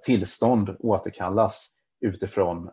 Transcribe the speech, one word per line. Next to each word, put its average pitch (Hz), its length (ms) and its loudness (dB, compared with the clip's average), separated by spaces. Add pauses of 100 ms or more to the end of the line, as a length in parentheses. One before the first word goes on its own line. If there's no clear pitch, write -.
tillstånd 110 760 2
återkallas 104 960 -2 (240)
utifrån 90 720 -2